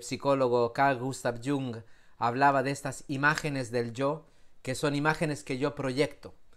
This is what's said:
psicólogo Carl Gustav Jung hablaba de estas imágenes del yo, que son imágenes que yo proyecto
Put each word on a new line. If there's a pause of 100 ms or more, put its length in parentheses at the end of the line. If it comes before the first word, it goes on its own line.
psicólogo
Carl
Gustav
Jung (420)
hablaba
de
estas
imágenes
del
yo, (340)
que
son
imágenes
que
yo
proyecto (220)